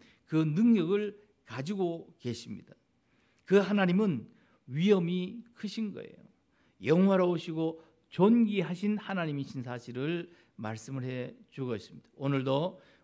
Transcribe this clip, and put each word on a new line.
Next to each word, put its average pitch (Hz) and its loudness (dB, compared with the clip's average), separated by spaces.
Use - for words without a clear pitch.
그 160 -6
능력을 202 2
가지고 165 -6
계십니다. - -10
그 190 4
하나님은 190 2
위엄이 180 0
크신 214 -8
거예요. - -14
영화로우시고 165 2
존귀하신 202 4
하나님이신 147 -6
사실을 127 -8
말씀을 113 -8
해 127 -8
주고 131 -6
있습니다. - -14
오늘도 139 -2